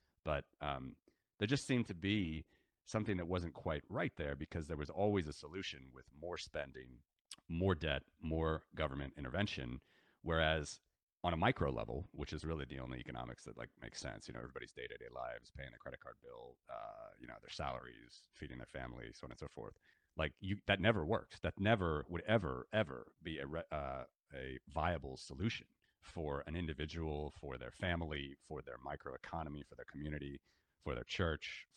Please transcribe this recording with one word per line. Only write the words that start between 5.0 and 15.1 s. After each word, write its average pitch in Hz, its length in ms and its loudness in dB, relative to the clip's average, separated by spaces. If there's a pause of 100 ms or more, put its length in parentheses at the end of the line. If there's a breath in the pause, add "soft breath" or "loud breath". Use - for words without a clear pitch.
a 73 60 -4
solution 78 480 -6 (120)
with 65 120 -16 (160)
more 85 180 -4
spending, 65 500 -6 (600)
more 90 260 6
debt, 73 280 2 (200)
more 80 400 4 (120)
government 71 440 0
intervention. 65 640 0 (420 soft breath)
Whereas 80 580 4 (440)
on 87 80 6
a 82 40 4
micro 82 360 6
level, 58 400 -2
which - 200 -4
is 76 120 -4
really 78 240 0
the 67 100 -6
only 64 200 -4
economics 60 460 -6
that, 57 140 -12
like, 58 120 -8 (120)
makes - 180 -10
sense, 53 280 -6
you 58 60 -8
know, 57 60 -6
everybody's 62 300 -8
day-to-day 60 420 -10